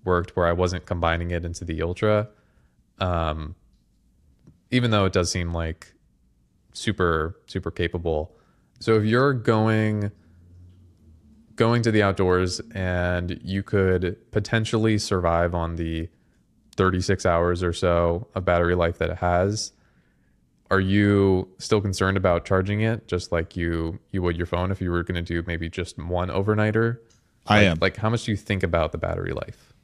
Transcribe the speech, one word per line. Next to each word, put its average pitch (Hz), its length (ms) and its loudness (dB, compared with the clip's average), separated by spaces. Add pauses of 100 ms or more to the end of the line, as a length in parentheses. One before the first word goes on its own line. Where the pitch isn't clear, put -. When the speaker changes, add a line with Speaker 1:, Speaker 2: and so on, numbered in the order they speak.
Speaker 1:
worked 90 320 0
where 87 100 2
I 85 60 4
wasn't 90 340 0
combining 85 460 -2
it 85 120 -4
into 87 200 -10
the 82 180 -6
Ultra. 107 460 0 (720)
Um, 82 560 -4 (1120)
even 123 220 2
though 101 140 4
it 95 60 0
does 87 200 2
seem, 85 200 -4
like, 82 420 -6 (800)
super, 85 640 -2 (100)
super 87 240 -8
capable. 82 640 -4 (440)
So 113 160 2
if 107 80 2
you're 127 280 2
going, 110 760 0 (1500)
going 117 260 4
to 117 80 2
the 107 120 4
outdoors 90 580 2 (140)
and 90 680 -2
you 98 200 -4
could 92 540 2 (160)
potentially 110 680 0
survive 87 560 0
on 85 220 -4
the 82 320 -4 (680)
thirty-six 92 480 2
hours 87 380 2
or 87 100 0
so 85 640 0
of 90 100 -6
battery 87 300 2
life 87 240 0
that 82 120 -2
it 85 80 -8
has, 90 540 0 (1000)
are 98 100 4
you 98 680 2 (100)
still 107 220 0
concerned 95 360 0
about 90 280 2
charging 98 360 0
it 113 260 -2
just - 240 -6
like 85 260 -4
you, 85 440 -4 (100)
you 95 120 -4
would 87 140 0
your 87 100 -4
phone 90 260 -2
if 92 80 -6
you 90 100 -4
were 87 140 -2
gonna 87 180 -4
do 85 240 -4
maybe 85 220 -6
just - 280 -8
one 87 320 -4
overnighter? 107 680 0 (480)
Speaker 2:
I 104 120 6
Speaker 1:
Like, 101 80 8
Speaker 2:
am. 82 140 2
Speaker 1:
like, 95 160 0
how 110 140 -2
much 117 140 -4
do 110 80 -2
you 104 40 -2
think 95 280 -2
about 82 260 0
the 82 80 -10
battery 85 340 -4
life? - 380 -10 (140)